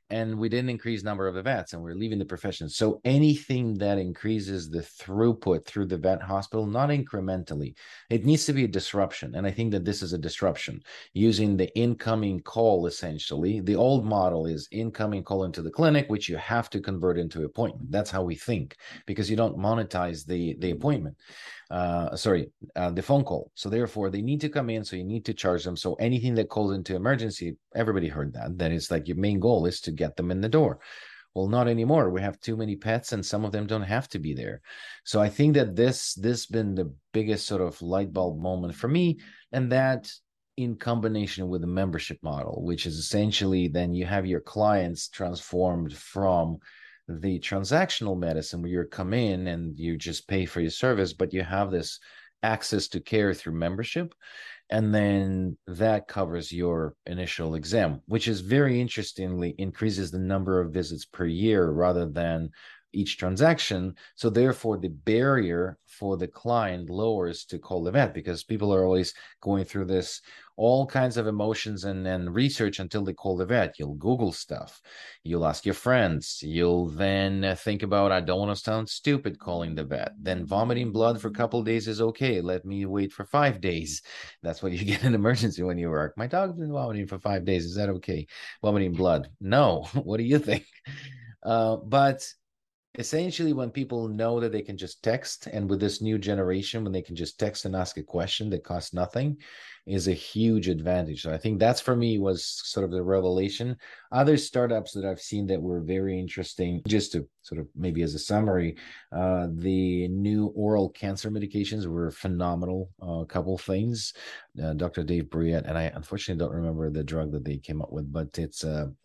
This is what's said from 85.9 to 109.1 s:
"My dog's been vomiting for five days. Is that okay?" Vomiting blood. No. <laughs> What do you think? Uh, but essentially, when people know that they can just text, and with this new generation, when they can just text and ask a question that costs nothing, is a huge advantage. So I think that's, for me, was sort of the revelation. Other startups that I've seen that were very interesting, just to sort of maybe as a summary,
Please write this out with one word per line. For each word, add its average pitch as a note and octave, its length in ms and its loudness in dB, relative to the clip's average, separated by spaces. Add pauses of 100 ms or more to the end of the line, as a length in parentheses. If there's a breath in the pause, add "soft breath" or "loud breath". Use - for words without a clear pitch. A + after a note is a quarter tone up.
"My A2+ 100 -4
dog's F3 320 -2
been D3+ 140 -6
vomiting A2+ 340 -2
for G2 120 -8
five G2 260 0
days. F2+ 200 2
Is E2+ 100 -6
that G2+ 140 0
okay?" F2+ 360 -4 (380 loud breath)
Vomiting G2+ 300 2
blood. E2 360 4 (100)
No. G2+ 540 4
<laughs> C3+ 160 0
What A2 80 0
do A#2 60 0
you C#3 160 6
think? G#2 260 0 (760 loud breath)
Uh, A2+ 340 2
but C3+ 500 2 (720)
essentially, D#3+ 560 0
when B2+ 160 -2
people A#2+ 400 -4
know A2+ 320 0
that A2+ 100 0
they G#2+ 100 -2
can G2+ 140 -10
just F#2 280 -10
text, - 440 -2
and G2+ 220 -2
with G2 100 2
this G2+ 220 0
new A2 160 2
generation, G2 640 0
when G2+ 80 -2
they F#2 100 -2
can F2 140 -10
just E2+ 240 -6
text G#2 260 -2
and F#2+ 100 -4
ask F#2 220 -2
a D#2 60 -6
question F2+ 460 -2
that F2+ 140 -2
costs F2 300 -6
nothing, C3 440 -2 (520 loud breath)
is F#2 180 0
a F#2 60 4
huge G#2+ 540 2
advantage. E2 560 0
So D#2+ 100 -2
I D#2+ 40 -2
think G#2+ 220 0
that's, A#2 220 6
for B2+ 140 2
me, A#2 240 4
was F#2+ 260 0 (180)
sort - 200 -2
of F2 80 -2
the F2+ 100 0
revelation. F#2+ 720 2 (360 loud breath)
Other C#3 260 6
startups A#2+ 560 0
that G2 100 -4
I've F#2+ 160 -2
seen G#2 280 -4
that F#2+ 140 2
were F2 200 -2
very F#2+ 380 0
interesting, F2 680 -4
just G#2 260 2
to D#2 140 -2 (140)
sort - 180 -8
of D2+ 160 -8
maybe E2 280 0
as D2+ 100 -2
a D2+ 60 -6
summary, F#2 560 2 (360 loud breath)